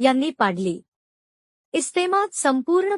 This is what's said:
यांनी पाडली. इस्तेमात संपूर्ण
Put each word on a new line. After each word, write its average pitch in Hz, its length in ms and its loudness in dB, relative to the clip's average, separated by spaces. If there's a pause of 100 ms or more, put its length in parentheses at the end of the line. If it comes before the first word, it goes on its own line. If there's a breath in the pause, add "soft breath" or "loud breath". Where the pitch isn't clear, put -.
यांनी 262 300 2
पाडली. 185 520 -2 (880)
इस्तेमात 359 640 -2
संपूर्ण 339 640 0